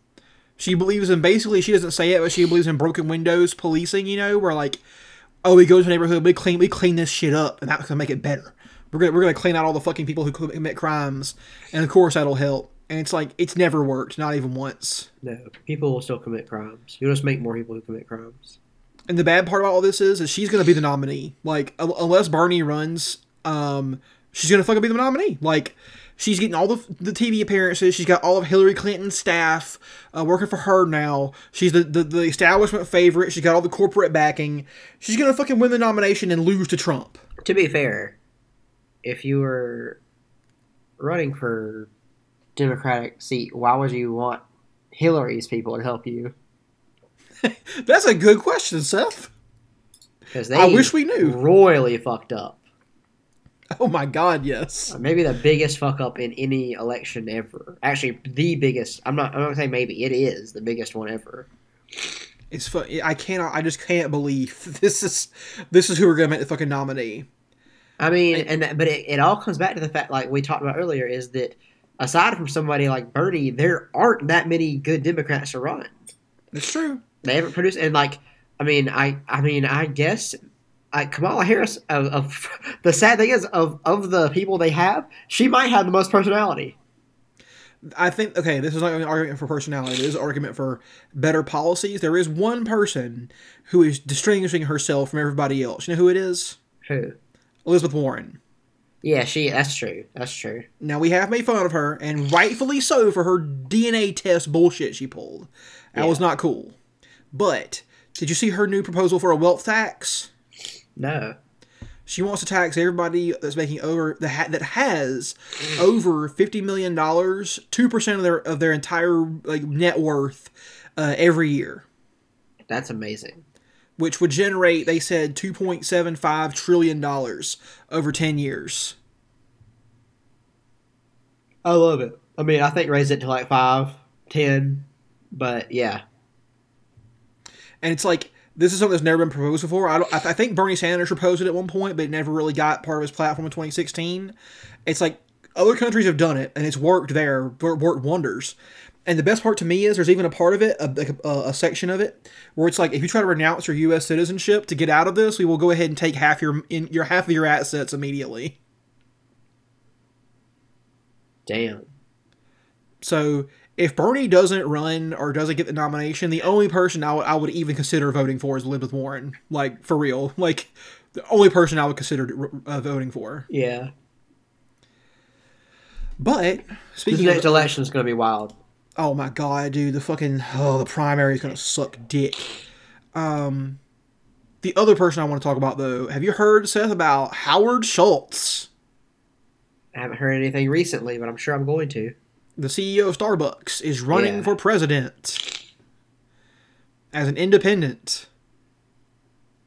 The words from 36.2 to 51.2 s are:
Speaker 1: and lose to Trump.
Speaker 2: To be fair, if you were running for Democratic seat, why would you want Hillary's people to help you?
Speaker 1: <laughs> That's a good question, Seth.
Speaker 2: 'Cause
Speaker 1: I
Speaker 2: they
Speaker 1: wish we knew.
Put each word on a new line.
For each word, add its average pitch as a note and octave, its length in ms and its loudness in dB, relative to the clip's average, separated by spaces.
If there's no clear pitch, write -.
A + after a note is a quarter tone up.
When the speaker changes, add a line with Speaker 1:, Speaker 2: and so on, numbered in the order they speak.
Speaker 1:
and E3 140 0
lose F#3+ 240 2
to F3+ 80 -2
Trump. - 420 -4
Speaker 2:
To F#3+ 80 2
be F#3 120 4
fair, A#2+ 500 -2
if A#2+ 220 -8
you C#3 160 0
were B2 600 -6
running D3 360 -4
for A2 540 -8
Democratic B2+ 640 -2
seat, A#2+ 340 -6
why A#2+ 220 2
would C3+ 160 0
you A#2+ 220 -4
want A#2+ 280 -4
Hillary's B2+ 560 0
people A#2 300 -6
to A2+ 60 -8
help A#2+ 240 -6
you? A#2+ 260 -10
Speaker 1:
<laughs> A#3 420 -6
That's F4+ 220 6
a A3 80 6
good G#3 240 8
question, F#4 420 -2
Seth. - 500 -2
Speaker 2:
'Cause A#2 180 -6
Speaker 1:
I E3 180 8
Speaker 2:
they F#3 60 6
Speaker 1:
wish B3+ 180 6
we D4+ 120 2
knew. B3 260 2